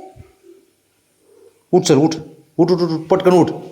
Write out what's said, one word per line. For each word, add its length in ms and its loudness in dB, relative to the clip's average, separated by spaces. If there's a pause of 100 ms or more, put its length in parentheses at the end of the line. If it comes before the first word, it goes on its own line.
(1700)
उठ 120 2
चल, 120 2
उठ. 200 2 (420)
उठ, 140 0
उठ, 100 0
उठ, 80 -2
उठ, 180 -6
पटकन 240 0
उठ, 200 2 (200)